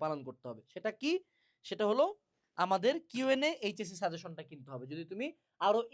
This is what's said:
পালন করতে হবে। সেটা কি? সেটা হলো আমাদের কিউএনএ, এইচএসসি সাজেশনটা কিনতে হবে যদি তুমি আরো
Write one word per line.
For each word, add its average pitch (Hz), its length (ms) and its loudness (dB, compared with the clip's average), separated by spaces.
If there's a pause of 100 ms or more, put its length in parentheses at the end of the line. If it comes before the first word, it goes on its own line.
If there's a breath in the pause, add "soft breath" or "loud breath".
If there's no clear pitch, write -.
পালন 156 240 0
করতে 123 220 -12
হবে। 110 120 -12 (120)
সেটা 214 180 -4 (100)
কি? 190 100 0 (560)
সেটা 202 240 0
হলো 262 140 6 (520)
আমাদের 190 360 4 (180)
কিউএনএ, 262 400 2 (160)
এইচএসসি 190 340 -6
সাজেশনটা 165 480 -4
কিনতে 139 240 -16
হবে 127 180 -8
যদি 160 200 -8
তুমি 220 160 -4 (400)
আরো 214 120 6 (140)